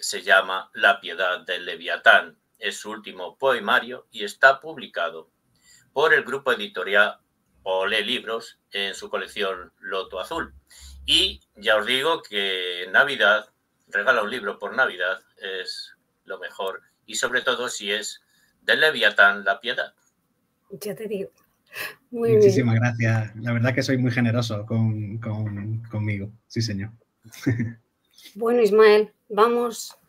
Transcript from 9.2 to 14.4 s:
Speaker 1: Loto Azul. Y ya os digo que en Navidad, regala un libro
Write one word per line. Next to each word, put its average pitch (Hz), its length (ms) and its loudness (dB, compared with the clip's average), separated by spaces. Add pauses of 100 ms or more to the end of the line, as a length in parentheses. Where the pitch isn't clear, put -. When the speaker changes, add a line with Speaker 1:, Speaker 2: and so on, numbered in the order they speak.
Speaker 1:
Loto 92 420 -8
Azul. 160 320 -8 (540)
Y 190 340 0 (140)
ya 110 220 0
os 107 100 0
digo 139 340 0
que 92 640 -6
en 92 80 -12
Navidad, 107 560 4 (400)
regala 110 340 0
un 104 80 -4
libro 107 280 -6